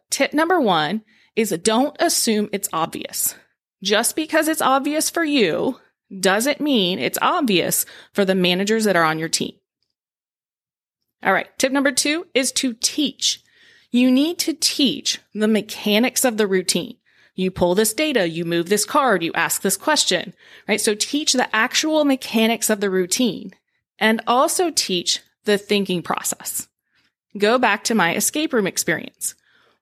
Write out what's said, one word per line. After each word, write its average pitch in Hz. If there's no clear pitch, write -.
tip -
number 339
one 185
is 220
don't 254
assume 226
it's -
obvious. -
Just 208
because 311
it's 311
obvious 285
for 339
you 254
doesn't 208
mean 214
it's -
obvious 233
for 202
the 185
managers 196
that 196
are 170
on 156
your 160
team. -
All 196
right. -
Tip 262
number 277
two 302
is 262
to 254
teach. -
You 247
need 294
to 330
teach -
the 214
mechanics 214
of 233
the 214
routine. 185
You 185
pull 180
this 220
data, 269
you 170
move 170
this 208
card, 240
you 160
ask 160
this 190
question, 196
right? 214
So 214
teach 285
the 247
actual 302
mechanics 226
of 214
the 208
routine 185
and 220
also 311
teach -
the 208
thinking 196
process. -
Go 208
back 214
to 233
my 170
escape 302
room 208
experience. -